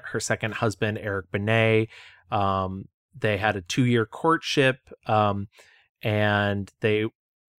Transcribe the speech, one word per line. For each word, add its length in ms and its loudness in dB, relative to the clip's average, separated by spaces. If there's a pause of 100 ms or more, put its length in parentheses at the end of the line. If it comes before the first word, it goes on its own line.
Her 140 -6
second 360 -4
husband, 440 -2
Eric 320 -6
Benet, 580 2 (420)
um, 540 -2 (300)
they 220 -2
had 180 0
a 60 -6
two-year 460 2
courtship, 720 0 (300)
um, 400 2 (540)
and 720 0 (100)
they 240 2 (540)